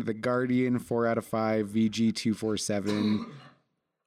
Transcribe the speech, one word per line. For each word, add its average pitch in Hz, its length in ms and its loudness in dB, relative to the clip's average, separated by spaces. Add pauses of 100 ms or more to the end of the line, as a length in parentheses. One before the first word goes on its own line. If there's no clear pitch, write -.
The 113 80 0
Guardian, 123 680 0
four 117 260 0
out 117 120 2
of 110 80 -2
five. 110 420 0
V 110 220 2
G 110 220 2
two 110 220 0
four 107 240 -2
seven. 104 680 0 (800)